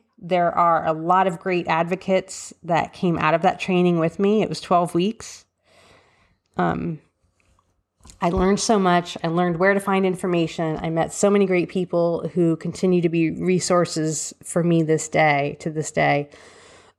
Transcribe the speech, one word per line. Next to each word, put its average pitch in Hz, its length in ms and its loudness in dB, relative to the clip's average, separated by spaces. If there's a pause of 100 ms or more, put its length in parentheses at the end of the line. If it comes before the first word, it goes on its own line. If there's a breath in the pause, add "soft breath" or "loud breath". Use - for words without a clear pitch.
(180)
There 175 340 0
are 165 340 2
a 160 60 0
lot 175 340 2
of 170 140 -2
great 180 280 -4
advocates 185 840 -2 (100)
that 165 280 -2
came 170 260 -2
out 156 160 2
of 160 100 2
that 180 160 0
training 180 400 2
with 165 200 -2
me. 202 220 2
It - 80 -2
was 165 100 -8
twelve 175 340 0
weeks. - 520 -4 (1120 soft breath)
Um, 170 420 -4 (1200)
I 175 80 0
learned 190 300 2
so 220 180 2
much. 175 460 0
I 170 40 -2
learned 175 300 0
where 190 160 4
to 196 60 0
find 196 260 0
information. 170 760 -2
I 165 80 -4
met 160 240 -2
so - 160 2
many 202 160 4
great 180 240 0
people 170 600 -2
who 165 280 0
continue 180 440 0
to 165 80 2
be 165 220 0
resources 170 1040 0 (100)
for 170 200 -2
me 165 200 2
this 156 240 0
day, 147 540 0
to - 80 -6
this 151 220 -6
day. 143 380 0 (680 loud breath)